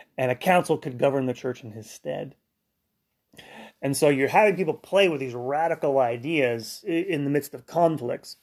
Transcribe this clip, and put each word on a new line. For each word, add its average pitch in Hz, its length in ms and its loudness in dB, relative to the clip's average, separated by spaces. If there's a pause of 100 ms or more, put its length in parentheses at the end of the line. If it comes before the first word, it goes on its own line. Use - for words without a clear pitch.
(180)
and 127 120 0
a 123 60 0
council 180 400 2
could 127 220 -10
govern 139 260 2
the 127 80 -2
church 127 320 -8
in 113 80 -14
his 107 180 -16
stead. 143 460 -10 (1400)
And 139 160 -2
so 156 120 4
you're 139 200 2
having 202 260 6
people 156 200 -2
play 190 340 2
with 156 100 0
these 127 160 -6
radical 143 640 0
ideas 123 880 0
i-, 185 60 -2
in 165 320 -2
the 139 60 0
midst 143 240 -2
of 127 120 -18
conflicts. 143 760 0